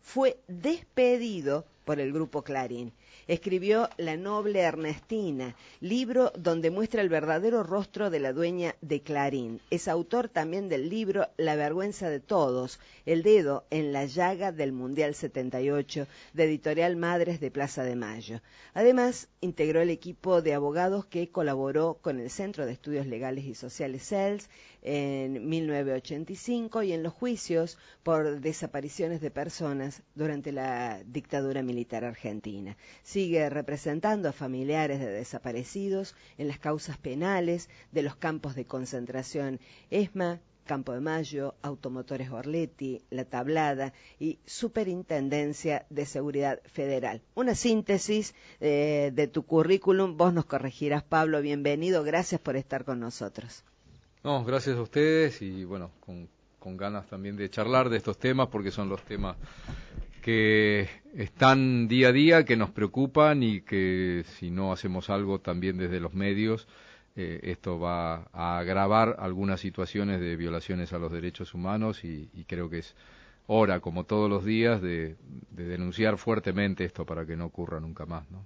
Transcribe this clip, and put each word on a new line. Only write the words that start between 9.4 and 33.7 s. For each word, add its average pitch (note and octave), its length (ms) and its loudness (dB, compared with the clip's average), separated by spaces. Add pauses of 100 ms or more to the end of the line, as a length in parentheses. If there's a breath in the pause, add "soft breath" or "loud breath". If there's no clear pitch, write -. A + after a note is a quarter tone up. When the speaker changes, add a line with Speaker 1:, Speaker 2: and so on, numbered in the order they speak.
Speaker 1:
Es F3 180 -2
autor F3+ 400 0
también E3+ 400 -2
del D3+ 220 0
libro G3 380 0 (100)
La D#3 180 2
vergüenza E3+ 540 -2
de C#3+ 100 -2
todos, B2+ 580 0 (280 loud breath)
el E3 160 2
dedo F3 480 6
en D#3 220 0
la C#3 120 0
llaga F3 480 0
del C#3+ 200 -2
Mundial C#3 420 -2
setenta B2+ 480 -4
y C#3+ 80 2
ocho, C#3+ 360 -2 (280 loud breath)
de D#3+ 100 4
Editorial D#3 520 2
Madres E3+ 440 0
de C3+ 100 -4
Plaza C#3 340 -4
de B2 120 -2
Mayo. A2 440 -8 (340 loud breath)
Además, B3 540 4 (120)
integró E3 400 2
el E3+ 100 4
equipo F3 520 0
de D#3 120 2
abogados F3 520 0
que E3+ 240 -4
colaboró D3+ 720 0
con C3+ 180 -2
el B2 100 -8
Centro F#3+ 360 -6
de A#2 60 -4
Estudios C#3 340 -4
Legales C3 400 -6
y A#2 80 -10
Sociales, C3 520 -8
cels, G3+ 440 -2 (300 loud breath)
en C3+ 680 -2
mil D#3+ 180 0
novecientos C#3 320 0
ochenta D#3 340 -8
y F#3+ 40 -8
cinco A3+ 460 -4
y F#3+ 100 0
en E3 100 -2
los E3 100 -4
juicios E3+ 680 -2 (240 loud breath)
por D3+ 380 0
desapariciones D#3 800 -4
de - 100 -4
personas C#3+ 720 -6 (120)
durante D3 380 -4
la B2 520 -4
dictadura C3+ 580 -4
militar A#2+ 420 -4
argentina. G#2 720 -8 (260 loud breath)
Sigue E3 480 0
representando D#3 800 -2